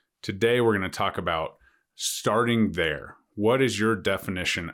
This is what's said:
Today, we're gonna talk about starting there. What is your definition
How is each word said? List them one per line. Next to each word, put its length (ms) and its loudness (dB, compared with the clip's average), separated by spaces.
Today, 380 0
we're 140 4
gonna 140 -2
talk 300 -2
about 380 -4
starting 720 0
there. 460 -2
What 260 2
is 200 2
your 160 2
definition 760 -4